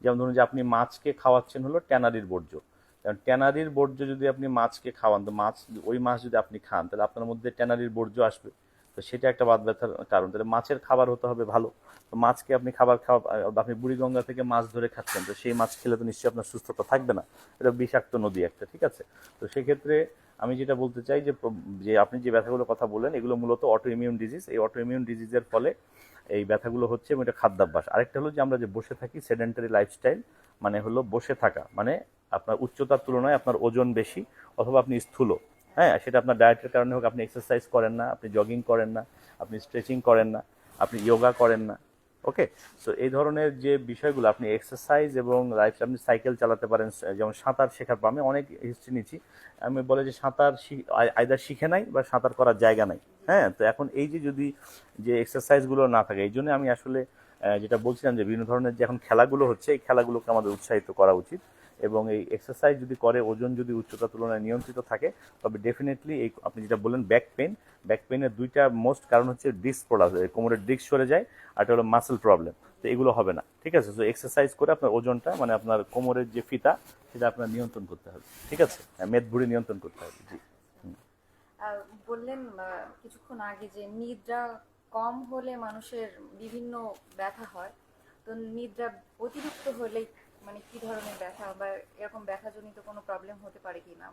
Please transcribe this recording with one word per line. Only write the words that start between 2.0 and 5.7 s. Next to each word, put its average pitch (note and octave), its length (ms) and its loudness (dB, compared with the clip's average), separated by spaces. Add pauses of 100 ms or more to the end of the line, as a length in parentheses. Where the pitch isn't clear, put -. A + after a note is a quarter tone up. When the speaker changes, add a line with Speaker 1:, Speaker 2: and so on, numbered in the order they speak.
Speaker 1:
বর্জ্য, E2+ 340 -8 (440)
কারণ G#2 120 -4
ট্যানারির C3+ 540 2
বর্জ্য C#3 380 0
যদি C3+ 200 -2
আপনি C3+ 200 -2
মাছকে A#2+ 440 -2
খাওয়ান, G#2 340 2
তো G#2+ 60 -8
মাছ, G#2+ 340 -4 (180)